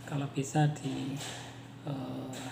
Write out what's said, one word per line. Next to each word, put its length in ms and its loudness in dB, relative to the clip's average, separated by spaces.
kalau 240 0
bisa 480 6
di, 380 -2
eh, 380 -4